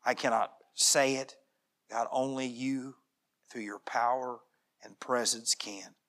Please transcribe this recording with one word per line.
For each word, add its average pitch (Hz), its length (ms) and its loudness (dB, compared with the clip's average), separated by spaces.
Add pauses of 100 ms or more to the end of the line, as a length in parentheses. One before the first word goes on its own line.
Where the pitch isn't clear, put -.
I 123 80 4
cannot 113 400 2 (220)
say 135 400 4
it. 135 200 -6 (540)
God, 113 220 -2
only 131 340 0
you, 131 500 -4 (540)
through 120 140 -8
your 101 160 -8
power 123 600 0 (440)
and - 160 -20
presence, 117 560 0
can. 98 400 -12 (120)